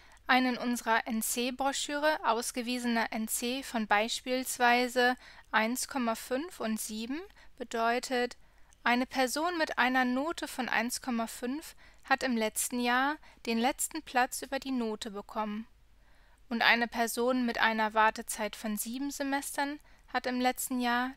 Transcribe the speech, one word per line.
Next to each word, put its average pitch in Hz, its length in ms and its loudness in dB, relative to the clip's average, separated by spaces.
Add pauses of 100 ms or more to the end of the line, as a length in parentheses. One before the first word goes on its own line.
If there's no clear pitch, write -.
(280)
ein 254 180 6
in 247 120 0
unserer 233 500 0
N-C-Broschüre 269 1160 0
ausgewiesener 240 880 0
N 220 160 -4
C 254 360 -2
von 220 240 -4
beispielsweise 247 1300 2 (340)
eins 226 360 2
Komma 233 260 0
fünf 285 460 -6
und 220 200 -2
sieben 233 400 -6 (380)
bedeutet, 240 800 -2 (460)
eine 247 220 4
Person 294 540 0
mit 302 180 -2
einer 254 280 4
Note 269 420 -2
von 233 200 -4
eins - 340 0
Komma 226 260 -4
fünf 262 480 -8 (280)
hat 269 200 0
im 254 120 2
letzten 220 440 -2
Jahr 254 380 2 (280)
den 226 140 0
letzten 294 420 0
Platz - 400 0
über 269 160 -4
die 269 140 -6
Note 226 400 -4
bekommen. 214 560 -6 (840)
Und 226 140 0
eine 226 240 6
Person 240 580 0
mit 233 140 -2
einer 220 340 2
Wartezeit 220 640 2
von 214 220 -4
sieben 262 340 -4
Semestern 285 680 -4 (320)
hat 254 140 -2
im 247 160 0
letzten 254 400 0
Jahr 240 360 0